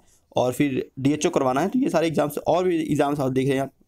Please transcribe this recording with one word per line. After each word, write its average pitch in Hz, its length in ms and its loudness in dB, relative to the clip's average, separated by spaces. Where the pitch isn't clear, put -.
और 123 160 0
फिर 131 460 -2
डीएचओ 151 320 0
करवाना 135 300 2
है, 185 80 0
तो 254 100 -2
ये 254 120 0
सारे 165 160 2
एग्जाम्स 151 320 -2
और 175 260 0
भी 170 180 0
एग्जाम्स 147 380 0
आप 131 120 0
देख 131 160 0
रहे 135 100 2
हैं 135 120 -4